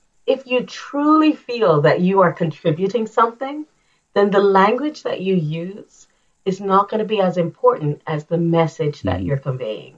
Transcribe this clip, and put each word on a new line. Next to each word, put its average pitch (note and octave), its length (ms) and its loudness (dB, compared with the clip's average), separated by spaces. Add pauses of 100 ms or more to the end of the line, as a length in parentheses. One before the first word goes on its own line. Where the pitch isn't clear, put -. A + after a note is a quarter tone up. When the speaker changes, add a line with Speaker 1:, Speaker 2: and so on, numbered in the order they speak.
(260)
Speaker 1:
if - 200 0
you B3 180 -2
truly D4+ 720 2
feel F3 480 0
that E3+ 180 4
you F#3+ 200 2
are F3 120 4
contributing F3+ 720 -2
something, C4+ 600 -2 (480)
then G3+ 160 4
the G3 100 4
language G#3 640 2
that - 180 -6
you F#3+ 140 -2
use E3+ 720 -6 (380)
is F#3+ 160 -4
not G3 300 2
gonna G#3+ 160 -2
be G3+ 160 -2
as F3+ 160 0
important D#3 680 0
as D3+ 200 -6
the E3+ 120 -4
message E3 640 0
that F#2 140 -2
Speaker 2:
Mm-hmm. F#2+ 100 -6
Speaker 1:
you're C#3 120 -2
conveying. A2+ 600 -8